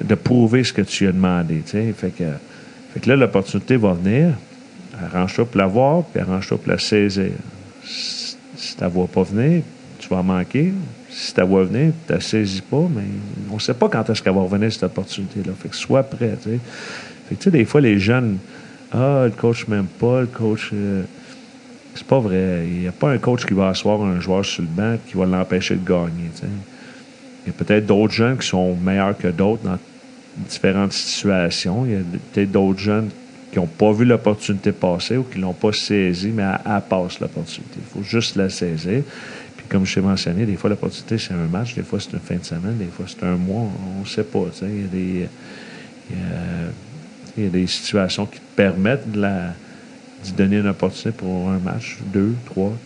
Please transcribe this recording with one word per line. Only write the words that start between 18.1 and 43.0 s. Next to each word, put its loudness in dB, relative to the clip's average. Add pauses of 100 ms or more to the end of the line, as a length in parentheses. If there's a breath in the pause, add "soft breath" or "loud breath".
Ah, 4
le 4
coach 0
m'aime 0 (120)
pas, 4
le 0
coach, -2
euh, », -2 (920 loud breath)
c'est -14
pas 4
vrai. 0
Il -4
y -4
a -4
pas 0
un 2
coach 0
qui 2
va 4
asseoir 0
un 0
joueur 0
sur -6
le -2
banc 0 (120)
qui -6
va 2
l'empêcher 0
de -2
gagner, 0
tu -14
sais. -6 (960 loud breath)
Il -6
y -6
a -8
peut-être 2
d'autres 4
jeunes 2
qui -4
sont 2
meilleurs 2
que 0
d'autres 0
dans -2 (600)
différentes 0
situations. 0
Il 0
y 0
a 0
d-, -4 (120)
peut-être 0
d'autres 4
jeunes 0 (420)
qui -2
ont 2
pas 4
vu 4
l'opportunité 2
passer 0
ou 0
qui -8
l'ont -2
pas 2
saisie, 0
mais 0
elle, 0 (160)
elle 2
passe, -2
l'opportunité. -8
Il -14
faut -8
juste -2
la 2
saisir. -2 (540 loud breath)
Puis -20
comme 2
je -6
t'ai 2
mentionné, 0
des 0
fois, -2
l'opportunité, -2
c'est -6
un -2
match, -4
des -4
fois, -4
c'est -10
une -6
fin -6
de -6
semaine, -4
des -4
fois, -10